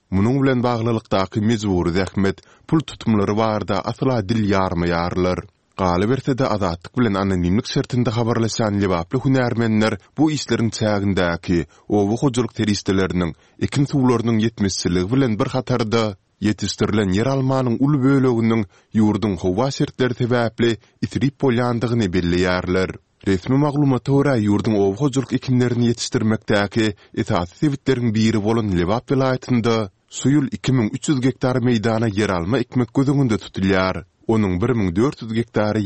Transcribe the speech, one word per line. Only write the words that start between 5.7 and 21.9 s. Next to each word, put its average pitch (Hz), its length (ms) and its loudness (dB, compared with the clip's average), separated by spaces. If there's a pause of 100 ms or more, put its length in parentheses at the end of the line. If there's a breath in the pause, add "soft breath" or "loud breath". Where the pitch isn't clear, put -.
Galy 92 320 0
berse-de, 131 380 -2
Azatlyk 95 500 -4
bilen 117 160 2
anonimlik 95 520 0
şertinde 123 440 -2
habarlaşan 113 720 0
lewaply 92 440 -2
hünärmenler 113 720 0 (200 soft breath)
bu 156 140 2
işleriň 117 400 -2
çägindäki 92 920 0 (220 soft breath)
owu 104 300 0
hujurlyk 123 400 -2
teristeleriniň, 95 760 -2 (260 soft breath)
ekin 135 260 0
suwlarynyň 120 600 2
ýetmezçiligi 95 680 -2
bilen 123 260 0
bir 131 60 0
hatarda 117 720 -2 (240)
ýetişdirilen 101 720 0
ýer 113 160 2
almanyň 131 500 0
uly 143 260 2
böleginiň 117 580 4 (320 soft breath)
ýurdun 104 420 2
howa 95 340 0
şertleri 127 420 -2
sebäpli 117 640 0 (240 soft breath)
itirip 123 420 -2
bolýandygyny 120 680 0